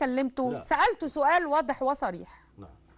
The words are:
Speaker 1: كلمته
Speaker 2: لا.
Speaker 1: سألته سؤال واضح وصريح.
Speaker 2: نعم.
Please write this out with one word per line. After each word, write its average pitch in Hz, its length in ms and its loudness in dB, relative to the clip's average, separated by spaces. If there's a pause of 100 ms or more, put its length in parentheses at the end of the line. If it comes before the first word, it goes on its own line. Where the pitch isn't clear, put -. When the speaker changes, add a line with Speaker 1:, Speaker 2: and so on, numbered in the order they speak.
Speaker 1:
كلمته 254 520 0
Speaker 2:
لا. 220 80 -6
Speaker 1:
سألته 320 460 2
سؤال 311 400 2
واضح 285 360 0
وصريح. 240 640 -4 (140)
Speaker 2:
نعم. 95 120 -16 (280)